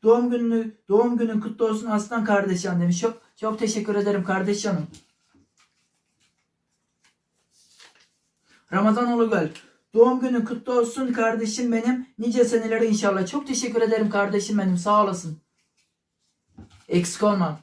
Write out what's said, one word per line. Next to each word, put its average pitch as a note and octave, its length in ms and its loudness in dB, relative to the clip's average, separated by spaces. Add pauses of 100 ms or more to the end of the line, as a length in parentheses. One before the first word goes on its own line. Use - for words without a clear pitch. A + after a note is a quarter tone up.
"Doğum A#3+ 260 6
gününü, A#3 480 -2 (120)
doğum A#3+ 280 4
günün A3 220 -2
kutlu - 260 -4
olsun G#3+ 220 -2
aslan G#3+ 380 -2
kardeşim." F#3+ 560 0
demiş. F3 180 0
Çok, A3+ 220 -4 (140)
çok A3 240 -6
teşekkür G#3+ 360 -2
ederim G3+ 280 0
kardeş F#3+ 380 -2
canım. F3 260 -2 (3750)
Ramazan A3 380 2
Ulugöl. G#3+ 380 2 (440)
"Doğum B3+ 260 6
günün A#3+ 260 0
kutlu - 280 -6
olsun B3 400 0
kardeşim A3+ 580 -2
benim. A#3 360 -2 (100)
Nice A#3 280 2
senelere A3+ 420 0
inşallah." G3 400 0
Çok C#4 200 -6
teşekkür A#3 340 -2
ederim G#3+ 280 2
kardeşim G3+ 480 -2
benim. F#3 200 0
Sağ G#3 260 2
olasın. F3 380 -6 (1500)
Eksik F3 360 0
olma. F3+ 400 0